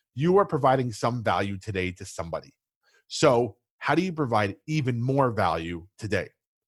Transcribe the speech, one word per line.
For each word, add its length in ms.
You 220
are 60
providing 460
some 320
value 340
today 360
to 120
somebody. 480
So 480
how 160
do 80
you 100
provide 440
even 340
more 300
value 560
today? 340